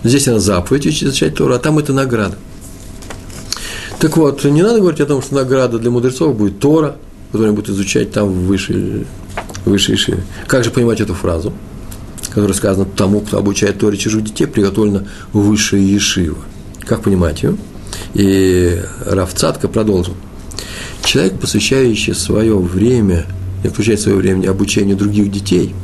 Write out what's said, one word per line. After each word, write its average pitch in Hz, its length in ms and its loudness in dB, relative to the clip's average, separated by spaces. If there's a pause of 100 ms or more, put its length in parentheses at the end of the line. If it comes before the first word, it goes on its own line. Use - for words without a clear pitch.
Здесь 139 240 4
она 117 120 4
заповедь 101 480 2
изучать 147 480 0
Тору, 139 180 2
а 123 60 2
там 151 180 0
это 147 160 0
награда. 120 440 0 (1600)
Так 156 180 2
вот, 139 260 2
не 147 200 4
надо 226 160 4
говорить 170 220 2
о 147 40 2
том, 135 160 0
что 139 140 -4
награда 127 420 2
для 117 140 0
мудрецов 127 440 2
будет 101 240 0
Тора, 147 380 2 (300)
которую 107 220 2
они 104 60 2
будут - 140 -4
изучать 101 420 0
там 104 180 0
в 90 180 0
высшей, 98 580 -2 (600)
высшей 101 280 2
ешиве. 92 300 -2 (240)
Как 131 160 2
же 113 80 0
понимать 117 300 2
эту 107 120 -2
фразу, 85 400 -2 (760)
которая 101 240 2
сказана: 98 320 2
«Тому, 104 360 2
кто 104 160 -2
обучает 98 400 0
Торе 101 200 2
чужих 107 260 -2
детей, 107 240 -2
приготовлена 98 580 0 (280)
высшая 104 480 2
ешива»? 98 560 2 (420)
Как - 240 -2
понимать 90 400 2
её? 160 120 2 (580)
И 92 680 4 (240)
Рав 92 280 0
Цатка - 360 -2
продолжил. 104 460 0 (880)
Человек, 95 360 0
посвящающий 117 760 2
своё 110 460 2
время, 92 680 2 (380)
не - 60 0
включает 104 320 2
своё 101 160 2
время 95 320 2
обучению 101 480 2
других 101 340 2
детей 101 420 0 (100)